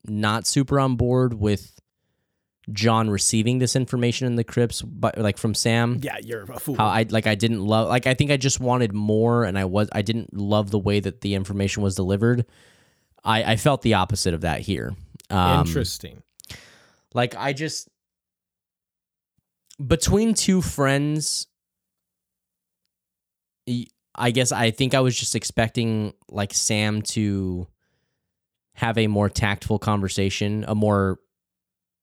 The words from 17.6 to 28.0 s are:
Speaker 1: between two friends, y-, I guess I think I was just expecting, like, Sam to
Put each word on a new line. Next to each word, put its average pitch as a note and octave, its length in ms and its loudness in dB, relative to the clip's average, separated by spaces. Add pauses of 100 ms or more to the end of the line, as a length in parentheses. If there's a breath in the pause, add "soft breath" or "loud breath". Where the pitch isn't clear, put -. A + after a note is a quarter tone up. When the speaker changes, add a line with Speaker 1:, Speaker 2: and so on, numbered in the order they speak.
Speaker 1:
between G3+ 460 2
two F#3 300 2
friends, C#3+ 840 0 (2250)
y-, A#2+ 180 -4 (300)
I B2 160 0
guess B2 220 2
I A2+ 180 2
think C3 240 0
I C3+ 60 4
was B2+ 180 2
just - 180 -4
expecting, A2+ 760 -2 (180)
like, G2+ 240 -4
Sam G#2+ 480 0
to F#2+ 640 -2 (1080)